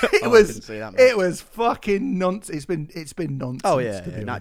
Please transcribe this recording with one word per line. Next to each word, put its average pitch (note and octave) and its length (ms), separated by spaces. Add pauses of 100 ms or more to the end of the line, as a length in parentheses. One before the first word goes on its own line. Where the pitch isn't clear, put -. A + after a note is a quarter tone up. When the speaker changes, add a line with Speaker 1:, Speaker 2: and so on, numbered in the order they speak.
(240)
Speaker 1:
Oh, - 20
I - 20
Speaker 2:
was, A3+ 220
Speaker 1:
didn't - 140
see - 160
that, A2 160
mate. C4 60 (100)
Speaker 2:
it A#3+ 60
was F#3 220
fucking A3+ 800
nonsense. F#3 380
It's C#3 80
been, D#3 280
it's D#3+ 200
been D3 240
nonsense, C3 260
Speaker 1:
Oh, F3 140
yeah, G#2+ 240
Speaker 2:
to F2+ 80
be - 0
Speaker 1:
yeah, - 80
Speaker 2:
honest. G#2+ 80 (160)